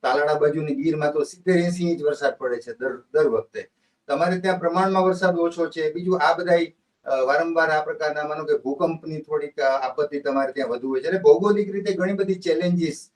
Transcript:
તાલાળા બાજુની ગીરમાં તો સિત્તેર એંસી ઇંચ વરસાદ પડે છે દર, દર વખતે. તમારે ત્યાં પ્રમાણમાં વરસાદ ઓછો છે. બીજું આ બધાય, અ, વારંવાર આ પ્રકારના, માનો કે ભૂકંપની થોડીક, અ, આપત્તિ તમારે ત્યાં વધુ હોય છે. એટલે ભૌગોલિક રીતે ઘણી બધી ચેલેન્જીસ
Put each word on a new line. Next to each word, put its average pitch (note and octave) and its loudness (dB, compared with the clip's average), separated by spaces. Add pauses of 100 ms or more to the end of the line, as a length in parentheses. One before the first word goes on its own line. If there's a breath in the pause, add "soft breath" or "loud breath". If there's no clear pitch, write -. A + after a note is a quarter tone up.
તાલાળા D3 2
બાજુની D3+ 0
ગીરમાં D3+ -2
તો D3+ 0
સિત્તેર - -2
એંસી F3 0
ઇંચ D3 -2
વરસાદ C#3+ 0
પડે B2 -4
છે A#2+ -14
દર, B2+ -6 (180)
દર D3+ 4
વખતે. - -4 (380)
તમારે F3+ 0
ત્યાં F#3 0
પ્રમાણમાં F#3 2
વરસાદ F#3 2
ઓછો E3+ 0
છે. D#3 -4
બીજું F3+ 0
આ D#3 4
બધાય, E3+ 2 (300)
અ, C3+ 0
વારંવાર D#3+ 2
આ D3+ 0
પ્રકારના, D3+ -4
માનો D3+ -6
કે D3 0
ભૂકંપની D#3+ -4
થોડીક, D3 -6
અ, - 0
આપત્તિ C#3 -2
તમારે C3+ -2
ત્યાં C3 -4
વધુ B2 -6
હોય C3+ -2
છે. C#3 -6
એટલે F#3 -2
ભૌગોલિક G3+ 4
રીતે G3+ -4
ઘણી F#3 0
બધી F#3+ 0
ચેલેન્જીસ E3+ -2